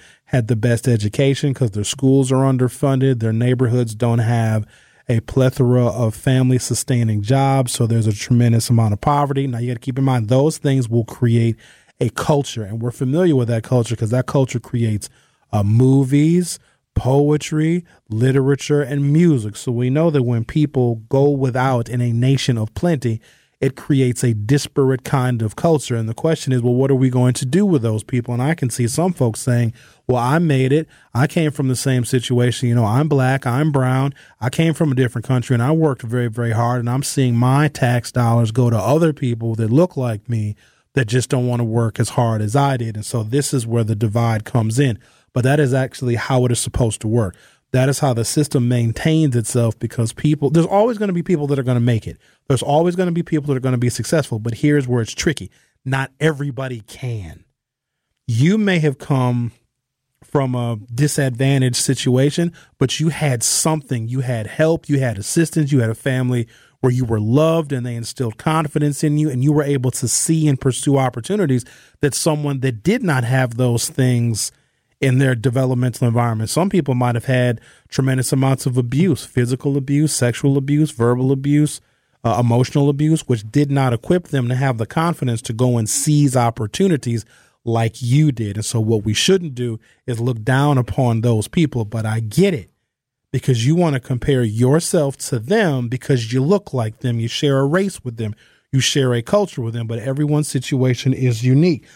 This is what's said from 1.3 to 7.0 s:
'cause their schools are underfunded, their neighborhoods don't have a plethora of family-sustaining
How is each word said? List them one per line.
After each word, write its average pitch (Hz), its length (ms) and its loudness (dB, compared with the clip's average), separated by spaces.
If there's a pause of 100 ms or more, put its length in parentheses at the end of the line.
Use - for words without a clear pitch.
'cause 120 200 -2
their 104 120 -4
schools 135 480 2
are 131 40 2
underfunded, 131 840 0
their 110 140 0
neighborhoods 123 600 0
don't 117 260 0
have 110 440 0 (420)
a 113 140 0
plethora 123 640 2
of 117 280 0
family-sustaining 127 1080 0